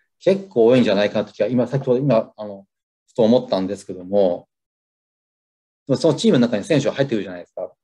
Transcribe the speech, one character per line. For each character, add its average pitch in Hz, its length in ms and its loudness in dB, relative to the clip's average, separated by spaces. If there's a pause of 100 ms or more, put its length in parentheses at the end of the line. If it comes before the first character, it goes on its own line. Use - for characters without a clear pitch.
(180)
結 190 300 0
構 113 180 4
多 127 100 6
い 123 40 4
ん 113 40 2
じ 107 60 2
ゃ 95 60 2
な 104 80 2
い 101 60 -2
か 110 100 -2
な - 20 -2
っ - 40 -6
て - 60 -20
気 - 60 -14
が、 104 80 0
今、 123 220 -2
先 139 180 -4
ほ 127 80 0
ど、 123 60 0
今、 120 360 0
あ 107 80 -14
の、 98 220 -16 (400)
ふ - 80 -20
と 120 80 0
思 117 180 4
っ 123 80 -8
た 95 120 -2
ん 92 80 -4
で 98 80 -6
す - 100 -20
け 95 80 -12
ど 90 100 -14
も、 92 440 0 (1500)
そ 165 120 0
の 147 60 2
チ 220 140 0
ー - 40 4
ム 139 60 4
の 120 100 2
中 107 100 -4
に 98 60 -8
選 160 160 0
手 - 60 -4
が - 60 0
入 135 140 -2
っ - 20 -16
て 120 60 -4
く 107 40 -2
る 95 40 -6
じ 92 60 -12
ゃ 92 40 -14
な 90 60 -14
い - 40 -16
で - 40 -20
す - 80 -20
か。 92 80 -10
だ 87 60 -10 (160)